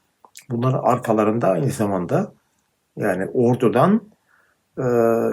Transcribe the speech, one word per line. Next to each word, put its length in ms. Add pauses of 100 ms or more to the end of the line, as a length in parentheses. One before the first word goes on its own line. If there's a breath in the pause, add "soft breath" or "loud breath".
(500)
Bunların 320
arkalarında 640
aynı 220
zamanda 640 (640)
yani 300
ordudan, 840 (680)
e, 60 (480)